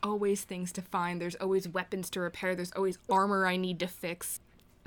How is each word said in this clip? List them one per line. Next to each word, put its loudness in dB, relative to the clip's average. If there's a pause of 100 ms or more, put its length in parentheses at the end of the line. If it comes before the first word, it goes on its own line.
always 2
things -6
to -6
find. -2
There's -4
always 2
weapons -4
to -4
repair. -2
There's -4
always 0 (100)
armor 6
I 4
need 0
to 0
fix. -6 (460)